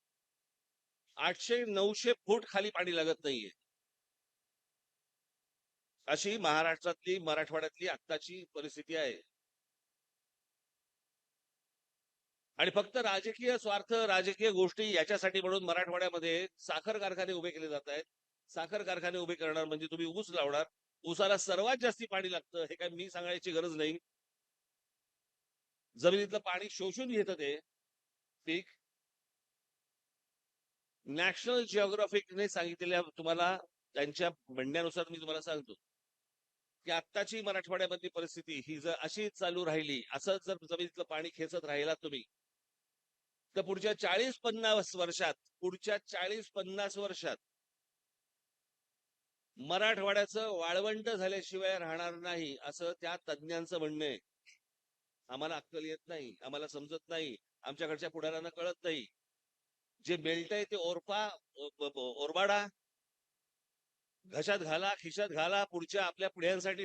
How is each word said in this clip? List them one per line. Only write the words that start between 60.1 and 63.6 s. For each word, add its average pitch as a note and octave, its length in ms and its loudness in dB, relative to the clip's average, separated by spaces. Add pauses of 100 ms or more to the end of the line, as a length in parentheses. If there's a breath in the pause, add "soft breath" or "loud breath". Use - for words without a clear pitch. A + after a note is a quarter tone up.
मेल्ट E3 360 0
आहे G#3 120 0
ते G#3 120 -6
ओरपा, F#3+ 520 -2 (280)
ओ-, C#3+ 120 -10 (100)
ओ-, C#3+ 160 -2
ओ-, C3 300 -4
ओरबाडा, G3 420 4 (1600)